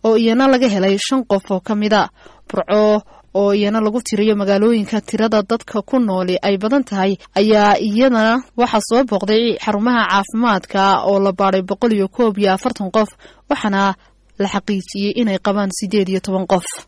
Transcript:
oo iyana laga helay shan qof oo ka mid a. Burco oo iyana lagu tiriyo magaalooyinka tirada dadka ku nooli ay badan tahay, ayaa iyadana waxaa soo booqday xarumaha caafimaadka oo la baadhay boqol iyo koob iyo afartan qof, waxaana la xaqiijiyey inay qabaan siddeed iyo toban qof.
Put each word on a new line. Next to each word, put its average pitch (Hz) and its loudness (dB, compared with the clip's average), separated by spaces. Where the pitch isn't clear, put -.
oo 226 4
iyana 233 2
laga 254 2
helay 196 0
shan 262 -2
qof 196 -2
oo 185 -2
ka - -6
mid 208 0
a. 196 2
Burco 214 2
oo 202 2
iyana 208 0
lagu 214 -2
tiriyo 214 0
magaalooyinka 208 0
tirada 220 0
dadka 226 -4
ku - -4
nooli 185 0
ay 196 0
badan 247 0
tahay, 196 -2
ayaa 208 4
iyadana 226 2
waxaa 240 0
soo 247 2
booqday 214 0
xarumaha 220 0
caafimaadka 196 0
oo 196 2
la 196 0
baadhay 190 0
boqol 208 -2
iyo 196 0
koob 220 0
iyo 202 2
afartan 196 -4
qof, 214 2
waxaana 196 0
la 208 -2
xaqiijiyey 196 -4
inay 208 0
qabaan 202 -2
siddeed 196 -2
iyo 190 -2
toban 190 -4
qof. 185 0